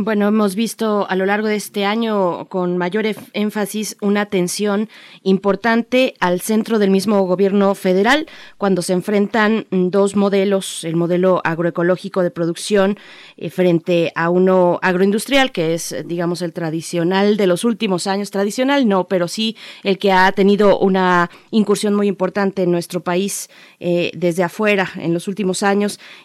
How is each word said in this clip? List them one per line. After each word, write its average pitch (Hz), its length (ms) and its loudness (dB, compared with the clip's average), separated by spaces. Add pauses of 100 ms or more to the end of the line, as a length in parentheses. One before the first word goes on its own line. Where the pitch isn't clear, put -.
bueno, 208 240 0
hemos 208 280 2
visto 214 540 -2
a 190 60 -2
lo 190 100 0
largo 208 220 0
de 214 80 0
este 202 280 -6
año 202 640 -2
con 180 320 -2
mayor 185 300 -2
ef-, - 260 -8
énfasis 208 640 -4
una 208 220 0
atención 202 640 -2 (360)
importante 226 960 2
al 180 220 0
centro 220 360 0
del 202 140 2
mismo 196 340 2
gobierno 196 480 2
federal 202 540 0 (320)
cuando 190 240 0
se 190 100 -2
enfrentan, 208 800 0
mm, 185 180 2
dos 196 260 2
modelos, 196 680 0
el 165 120 -4
modelo 175 480 2
agroecológico 175 800 -2
de 175 80 0
producción, 190 680 -2 (380)
eh, - 140 -10
frente 170 640 0
a 165 140 -2
uno 185 540 4
agroindustrial, 208 680 0
que 165 220 -2
es, - 180 -6
eh, - 120 -8
digamos, 170 400 -4
el 165 100 -6
tradicional 175 840 0
de 202 120 2
los 175 160 0
últimos 202 420 -2
años, 202 260 -4
tradicional 254 560 0
no, 185 200 2
pero 175 200 0
sí 220 300 -4 (260)
el 190 140 0
que 196 140 2
ha 185 220 4
tenido 202 440 4
una 185 540 2 (180)
incursión 202 460 0
muy 202 120 2
importante 190 560 -2
en 175 80 2
nuestro 175 280 -2
país, 185 500 -4 (300)
eh, 175 360 -2
desde 175 280 0
afuera 196 440 0 (100)
en 170 160 -2
los 175 140 -6
últimos 185 360 -4
años. 202 360 0 (260)